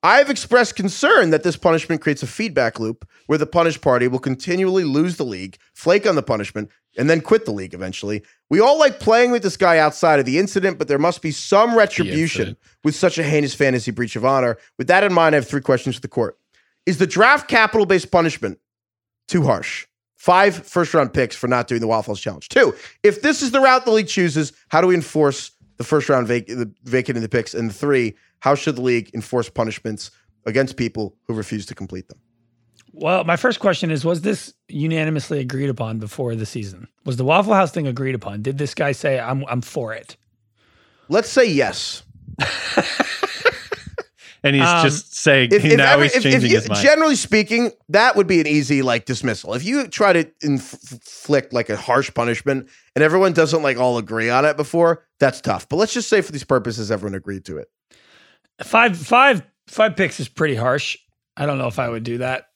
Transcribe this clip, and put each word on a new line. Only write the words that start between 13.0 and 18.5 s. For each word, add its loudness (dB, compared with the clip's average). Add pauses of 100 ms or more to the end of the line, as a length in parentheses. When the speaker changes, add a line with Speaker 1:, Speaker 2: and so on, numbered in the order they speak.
Speaker 1:
a -2
heinous 0
fantasy 0
breach -6
of -6
honor. 2 (200)
With -4
that 4
in 2
mind, 4
I 4
have -4
three -4
questions 0
for -18
the -14
court. -6 (480)
Is 0
the 2
draft 2
capital-based 2
punishment 0 (640)